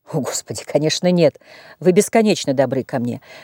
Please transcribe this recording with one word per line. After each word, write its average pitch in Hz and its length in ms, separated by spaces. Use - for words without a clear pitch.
О, 160 80
Господи, - 460
конечно, 156 460
нет. 170 280
Вы 170 120
бесконечно 202 640
добры 131 300
ко - 160
мне. 117 220